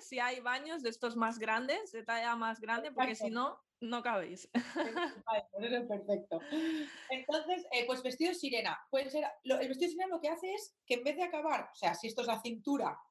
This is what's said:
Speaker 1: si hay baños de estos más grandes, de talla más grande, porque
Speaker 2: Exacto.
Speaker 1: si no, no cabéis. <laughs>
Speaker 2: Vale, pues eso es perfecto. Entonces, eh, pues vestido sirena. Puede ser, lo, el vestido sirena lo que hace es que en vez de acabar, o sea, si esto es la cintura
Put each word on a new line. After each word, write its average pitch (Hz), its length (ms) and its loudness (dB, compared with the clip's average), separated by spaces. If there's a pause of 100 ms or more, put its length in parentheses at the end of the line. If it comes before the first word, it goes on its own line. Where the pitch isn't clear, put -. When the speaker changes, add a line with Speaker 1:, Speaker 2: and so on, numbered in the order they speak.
Speaker 1:
si 254 200 -6
hay 254 200 2
baños 277 440 -2
de 226 60 2
estos 226 260 -2
más 226 240 2
grandes, 254 500 2
de 226 140 -10
talla 233 320 2
más 226 240 -2
grande, 233 320 0
porque 247 200 2
Speaker 2:
Exacto. 220 160 -2
Speaker 1:
si 220 60 -2
no, 254 240 0 (220)
no 240 220 -2
cabéis. 190 520 -2
<laughs> 294 720 0
Speaker 2:
Vale, 214 240 2
pues 202 160 -4
eso 247 100 2
es 240 120 0
perfecto. 202 520 0 (720)
Entonces, 311 600 0
eh, 240 140 4
pues 254 180 0
vestido 320 280 2
sirena. 226 460 0 (120)
Puede 269 200 2
ser, 302 140 2 (180)
lo, 262 160 4
el 269 100 2
vestido 269 220 2
sirena 359 240 -2
lo 320 60 -2
que 294 80 0
hace 339 260 -2
es - 220 -8 (100)
que 247 80 2
en 240 100 -2
vez 285 120 2
de 359 80 0
acabar, 311 480 0
o - 20 -20
sea, 220 200 2
si - 120 -6
esto 226 160 -2
es 226 60 0
la 220 120 2
cintura 233 560 0 (140)